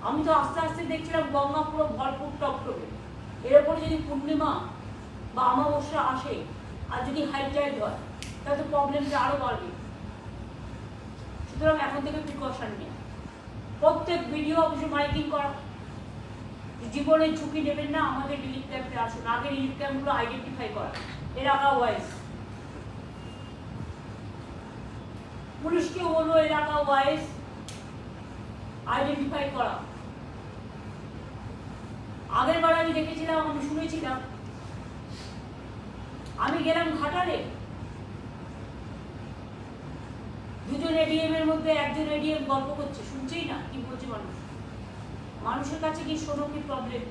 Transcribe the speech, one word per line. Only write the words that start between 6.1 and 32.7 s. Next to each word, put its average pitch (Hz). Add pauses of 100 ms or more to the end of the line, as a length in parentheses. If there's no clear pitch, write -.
আসে 254 (580)
আর 240
যদি 285
হাই 277 (100)
টাইড 285
হয়, 208 (440)
তাহলে 285
তো 311
প্রবলেমটা 285
আরো 277
বাড়বে। - (1800)
সুতরাং 311 (100)
এখন 277
থেকে 302
প্রিকশন 262
নিন, - (880)
প্রত্যেক 339 (140)
বিডিও 311
অফিসে 302
মাইকিং 294
করা, 285 (1400)
জীবনের 311
ঝুঁকি 302
নেবেন 285
না, 320 (100)
আমাদের 269
রিলিফ 262
ক্যাম্পে 247
আসুন, - (120)
আগে 277
রিলিফ 262
ক্যাম্পগুলো 277
আইডেন্টিফাই -
করা - (500)
এলাকা 277 (100)
ওয়াইজ, 226 (3500)
পুলিশকেও 339
বলবো 320 (120)
এলাকা 302 (100)
ওয়াইজ 277 (1700)
আইডেন্টিফাই 277 (100)
করা। 240 (2750)
আগের 330
বার 330